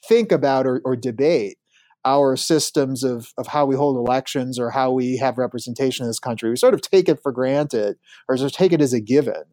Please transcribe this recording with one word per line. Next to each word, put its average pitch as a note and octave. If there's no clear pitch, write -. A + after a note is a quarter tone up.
think A3+
about C3+
or, B2+
or C3
debate B2
our C3+
systems C3+
of, A#2+
of B2+
how D3
we C3+
hold C#3
elections B2+
or A#2+
how C3
we B2+
have B2
representation B2+
in A#2
this A2
country. A#2
We A#2+
sort B3
of -
take F#3
it D3
for C#3
granted B2+
or C3
sort C3+
of -
take F3+
it D#3+
as C3
a A#2+
given A#2